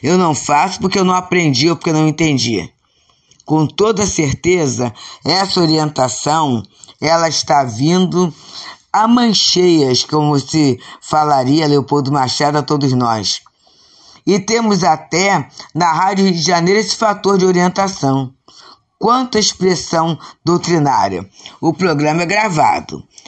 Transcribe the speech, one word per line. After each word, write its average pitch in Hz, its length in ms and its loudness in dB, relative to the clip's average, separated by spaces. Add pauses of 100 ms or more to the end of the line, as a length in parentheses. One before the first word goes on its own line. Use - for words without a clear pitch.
Eu 165 140 2
não 165 180 2
faço 156 440 0
porque 190 200 -2
eu 185 40 2
não 185 120 2
aprendi 165 540 0
ou 170 60 0
porque - 140 -4
eu 156 60 2
não 156 120 2
entendi." 127 600 -2 (760)
Com 156 220 0
toda 208 400 0
certeza, 139 880 -2 (320)
essa 185 340 -2
orientação, 147 1040 0 (380)
ela 165 260 2
está 147 360 0
vindo 160 720 0 (600)
a 214 140 2
mancheias, 180 960 2
como 147 360 0
se 139 400 0 (220)
falaria 151 640 0
Leopoldo 143 440 0
Machado, 143 460 0
a 147 40 0
todos 139 320 0
nós. 113 480 -2 (840)
E 190 140 2
temos 208 440 0
até 170 640 0 (260)
na 165 180 0
Rádio 190 340 0
Rio 190 80 2
de 170 80 -2
Janeiro 180 380 2
esse - 160 -4
fator 196 420 0
de 185 80 2
orientação. 180 880 0 (640)
Quanta 247 400 0
expressão 170 800 -2 (260)
doutrinária. 143 800 0 (320)
O 156 140 0
programa 160 500 0
é - 20 -2
gravado. 190 800 -2 (240)